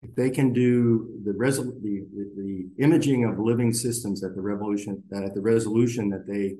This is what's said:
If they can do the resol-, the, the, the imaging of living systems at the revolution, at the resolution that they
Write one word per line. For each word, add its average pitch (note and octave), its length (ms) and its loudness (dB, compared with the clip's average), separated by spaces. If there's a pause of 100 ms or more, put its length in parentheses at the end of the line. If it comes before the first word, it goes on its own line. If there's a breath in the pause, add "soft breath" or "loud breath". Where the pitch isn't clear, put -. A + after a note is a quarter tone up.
If - 140 -14
they B2+ 160 2
can C3 200 2
do A#2+ 720 2
the G2+ 80 -4
resol-, B2 500 -2
the, G2+ 220 -6 (100)
the, G2+ 220 -8
the G2 480 -6
imaging C#3+ 400 4
of G2 160 0
living A#2 320 2
systems G#2 520 -2
at F#2 120 -6
the F#2+ 60 -8
revolution, G2+ 640 -4 (100)
at G2 220 -6
the G2+ 60 -4
resolution A2+ 680 2
that F#2+ 180 -4
they G2 320 -2